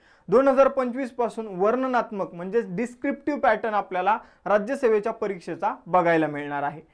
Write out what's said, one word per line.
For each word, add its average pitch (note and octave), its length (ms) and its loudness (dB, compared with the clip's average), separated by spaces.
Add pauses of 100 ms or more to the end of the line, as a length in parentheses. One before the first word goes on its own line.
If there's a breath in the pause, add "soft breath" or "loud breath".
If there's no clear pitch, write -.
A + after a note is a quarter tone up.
(280 soft breath)
दोन B3+ 200 6
हजार C4+ 200 6
पंचवीस B3+ 420 -2
पासून A3+ 400 -4
वर्णनात्मक A3 840 -2
म्हणजेच F#3+ 340 -2
डिस्क्रिप्टिव्ह B3 720 -4
पॅटर्न A3 340 2
आपल्याला G3 440 0 (280 soft breath)
राज्यसेवेच्या G#3+ 680 2
परीक्षेचा G3 600 -6 (120)
बघायला E3 400 4
मिळणार C#3+ 360 -4
आहे. D3 180 -6 (140 soft breath)